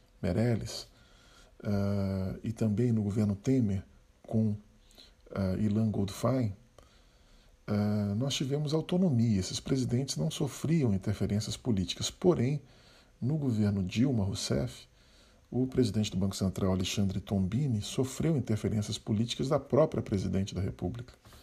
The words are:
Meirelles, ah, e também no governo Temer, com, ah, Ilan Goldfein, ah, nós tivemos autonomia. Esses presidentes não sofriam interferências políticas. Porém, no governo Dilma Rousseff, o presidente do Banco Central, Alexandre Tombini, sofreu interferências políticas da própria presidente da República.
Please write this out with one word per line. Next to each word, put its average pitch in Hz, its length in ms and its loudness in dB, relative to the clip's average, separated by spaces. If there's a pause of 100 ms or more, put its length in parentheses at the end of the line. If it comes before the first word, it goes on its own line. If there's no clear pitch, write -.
(220)
Meirelles, 110 680 0 (760)
ah, 98 760 0
e 113 120 -4
também 113 400 2
no 110 100 2
governo 104 320 0
Temer, 107 480 0 (400)
com, 110 320 0 (800)
ah, 92 240 0
Ilan 107 320 2
Goldfein, 110 640 0 (1120)
ah, 104 480 2
nós 131 180 -2
tivemos 143 400 -2
autonomia. 156 680 2
Esses - 180 -4
presidentes 127 560 0
não 156 160 -2
sofriam 139 640 0
interferências 101 640 -2
políticas. 95 520 -2
Porém, 147 520 2 (600)
no 139 160 0
governo 107 460 2
Dilma 110 400 2
Rousseff, 110 640 -4 (640)
o 127 160 0
presidente 107 440 2
do 87 60 -4
Banco 95 180 0
Central, 95 360 0
Alexandre 95 480 0
Tombini, 104 600 0
sofreu 139 560 -2
interferências 107 600 -2
políticas 120 520 -2
da 143 100 2
própria 135 420 2
presidente 95 540 -2
da 92 60 -2
República. - 520 -6 (300)